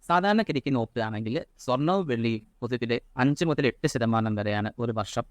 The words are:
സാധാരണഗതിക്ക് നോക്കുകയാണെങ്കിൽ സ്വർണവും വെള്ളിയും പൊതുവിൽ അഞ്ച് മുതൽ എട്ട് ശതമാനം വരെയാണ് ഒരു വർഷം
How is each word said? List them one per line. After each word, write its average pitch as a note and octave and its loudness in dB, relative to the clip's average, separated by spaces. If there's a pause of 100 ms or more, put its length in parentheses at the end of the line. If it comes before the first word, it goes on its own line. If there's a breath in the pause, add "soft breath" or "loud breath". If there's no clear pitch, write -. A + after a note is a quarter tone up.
സാധാരണഗതിക്ക് F3+ 2
നോക്കുകയാണെങ്കിൽ A2 -2 (280)
സ്വർണവും D#3 2
വെള്ളിയും A2+ 0 (180)
പൊതുവിൽ A#2+ -2 (320)
അഞ്ച് C#3+ 2
മുതൽ D3 0
എട്ട് - -4
ശതമാനം A2+ 2
വരെയാണ് G#2 -2 (120)
ഒരു A#2 -2
വർഷം A2 -4